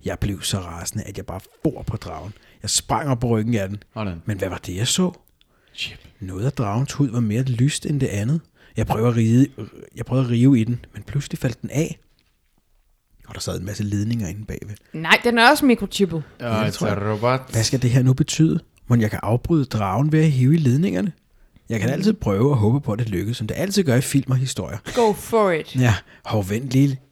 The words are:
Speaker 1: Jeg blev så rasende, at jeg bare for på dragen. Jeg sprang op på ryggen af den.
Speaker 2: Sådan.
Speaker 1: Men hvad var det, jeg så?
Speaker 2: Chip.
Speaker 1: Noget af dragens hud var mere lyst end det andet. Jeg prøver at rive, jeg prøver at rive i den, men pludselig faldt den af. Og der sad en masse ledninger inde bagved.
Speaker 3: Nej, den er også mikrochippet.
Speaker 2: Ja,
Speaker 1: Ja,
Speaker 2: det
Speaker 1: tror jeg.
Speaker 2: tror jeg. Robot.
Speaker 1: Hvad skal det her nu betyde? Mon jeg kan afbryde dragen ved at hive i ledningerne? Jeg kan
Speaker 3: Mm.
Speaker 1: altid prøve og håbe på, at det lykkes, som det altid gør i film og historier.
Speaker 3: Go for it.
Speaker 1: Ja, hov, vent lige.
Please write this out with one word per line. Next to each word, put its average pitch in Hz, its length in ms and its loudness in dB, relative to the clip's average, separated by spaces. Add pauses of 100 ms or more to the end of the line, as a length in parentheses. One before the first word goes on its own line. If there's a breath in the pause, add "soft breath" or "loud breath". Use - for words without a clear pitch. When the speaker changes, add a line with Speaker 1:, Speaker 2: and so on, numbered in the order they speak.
Speaker 1:
Jeg 90 140 -6
blev 101 220 -4
så - 180 -4
rasende, 87 440 -8
at - 140 -12
jeg 95 80 -10
bare 90 140 -10 (240)
for - 240 -4
på - 100 -6
dragen. 87 360 -12 (280 soft breath)
Jeg 104 80 -8
sprang 139 400 -2
op 123 100 0
på 123 80 -2
ryggen 113 280 0
af 95 140 -2
den. 101 140 -10 (100)
Speaker 2:
Sådan. 92 320 -8
Speaker 1:
Men 104 120 -4
hvad 95 120 -4
var 87 80 -8
det, 90 180 -10
jeg 110 120 -2
så? 180 240 0 (640)
Speaker 2:
Chip. - 240 -12 (200)
Speaker 1:
Noget 95 260 -6
af 135 60 0
dragens 117 420 -2
hud 143 160 0
var 113 100 -2
mere 113 240 0
lyst 131 420 0
end 147 140 -2
det 131 80 0
andet. 120 340 -2 (360 soft breath)
Jeg 110 100 0
prøver 113 220 2
at 117 60 0
rive, 117 320 6 (480)
jeg 120 100 -8
prøver 131 180 0
at 120 60 -2
rive 120 300 6
i 110 40 4
den, 117 300 -2
men 107 100 -14
pludselig - 360 -6
faldt 123 220 -4
den - 80 -10
af. 156 300 -4 (1300)
Og 104 80 -18
der 92 60 -10
sad 90 180 -6
en 92 60 -10
masse 104 180 -6
ledninger 104 440 -2
inde 101 180 -10
bagved. - 300 -12 (180)
Speaker 3:
Nej, 160 300 2
den 240 140 2
er 233 120 8
også 294 160 4
mikrochippet. 196 580 2 (160)
Speaker 2:
Ja, 113 200 0
Speaker 1:
Ja, 107 60 0
Speaker 2:
det 104 80 0
Speaker 1:
tror - 140 -4
jeg. 101 100 0
Speaker 2:
tror 98 80 -4
jeg. 107 80 0
Robot. 123 380 -2
Speaker 1:
Hvad 113 120 0
skal 123 180 0
det 127 80 2
her 127 140 4
nu 131 100 6
betyde? 156 460 2 (280)
Mon 120 140 4
jeg 107 80 2
kan - 140 -6
afbryde 123 420 2
dragen 107 460 0
ved 156 80 4
at 156 120 6
hive 127 220 4
i 170 40 4
ledningerne? 160 540 2 (580)
Jeg 113 100 -2
kan 113 100 0
Speaker 3:
Mm. 131 40 0
Speaker 1:
altid 196 200 2
prøve 110 380 2
og 139 60 2
håbe 113 240 4
på, 113 120 -4
at 107 60 -4
det 113 100 -2
lykkes, 104 280 -4
som 107 100 -6
det - 120 -6
altid 196 240 0
gør 135 120 2
i 170 60 4
film 135 300 0
og 127 60 2
historier. 104 400 -4 (180)
Speaker 3:
Go 220 180 4
for 208 380 0
it. 156 240 -4
Speaker 1:
Ja, 123 180 4 (320 soft breath)
hov, 101 240 -2
vent 120 200 -4
lige. 135 300 2 (120)